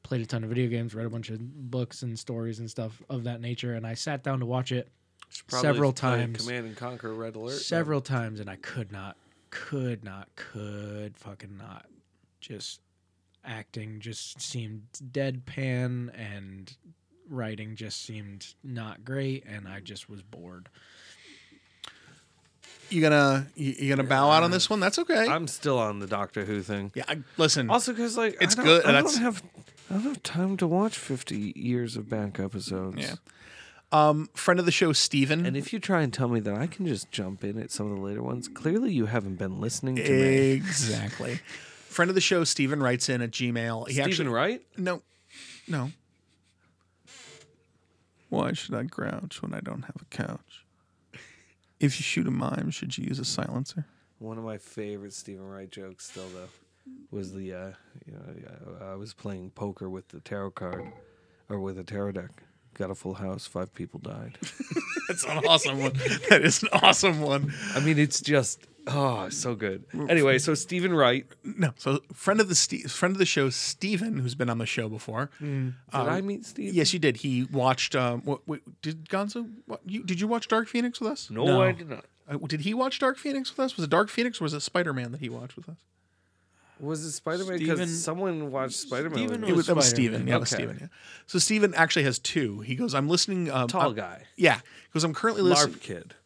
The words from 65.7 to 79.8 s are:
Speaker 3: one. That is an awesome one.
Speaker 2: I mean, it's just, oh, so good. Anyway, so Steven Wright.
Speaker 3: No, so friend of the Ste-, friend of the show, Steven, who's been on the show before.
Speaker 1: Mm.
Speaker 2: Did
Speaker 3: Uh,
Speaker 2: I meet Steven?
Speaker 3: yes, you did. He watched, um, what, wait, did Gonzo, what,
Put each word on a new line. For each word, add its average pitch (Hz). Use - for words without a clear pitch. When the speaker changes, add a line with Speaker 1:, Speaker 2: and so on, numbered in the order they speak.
Speaker 3:
one. 135
That 165
is 196
an 214
awesome 185
one. 143
Speaker 2:
I 131
mean, 156
it's 151
just, 143
oh, 127
so 123
good. 98
Anyway, 139
so 151
Steven 175
Wright. 135
Speaker 3:
No, 185
so 143
friend 208
of 214
the 175
Ste-, -
friend 185
of 196
the 185
show, 139
Steven, 190
who's 127
been 127
on 117
the 113
show 110
before. 113
Speaker 1:
Mm. 135
Speaker 2:
Did 135
Speaker 3:
Uh, 127
Speaker 2:
I 170
meet 202
Steven? 196
Speaker 3:
yes, 160
you 180
did. 139
He 127
watched, 131
um, 123
what, -
wait, 151
did 160
Gonzo, 208
what, -